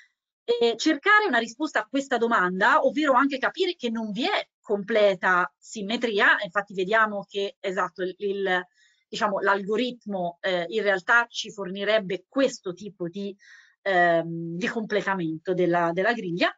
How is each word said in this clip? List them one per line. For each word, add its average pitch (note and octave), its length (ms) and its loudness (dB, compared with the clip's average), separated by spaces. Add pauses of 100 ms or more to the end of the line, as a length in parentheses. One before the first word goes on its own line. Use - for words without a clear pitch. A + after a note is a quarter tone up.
(440)
E A#3 340 2
cercare G4 500 4
una B3 100 2
risposta A#3 440 -2
a - 60 -12
questa C4+ 300 -2
domanda, A3 680 2
ovvero C4+ 300 2
anche C4+ 240 2
capire E4 380 -2
che A#3+ 140 -6
non A3+ 220 -4
vi A3+ 140 -4
è C#4+ 220 -2 (120)
completa G3+ 960 2
simmetria, A3+ 880 0
infatti G3+ 300 -6
vediamo G3+ 540 0
che, G3+ 320 -6
esatto, F#3 420 -6
il, F#3 160 -6
il, G3 480 -2 (460)
diciamo, G3+ 300 -2
l'algoritmo, G3+ 1000 -2
eh, F3+ 300 -2
in G#3 140 -2
realtà G#3 440 2
ci - 240 -10
fornirebbe G3 800 -2
questo C4 440 -2
tipo F3+ 360 -10
di, G3 260 -8 (460)
ehm, E3+ 720 2
di F#3+ 140 -2
completamento F#3+ 840 -2
della, F3 380 2
della F#3+ 220 0
griglia. G3+ 440 -2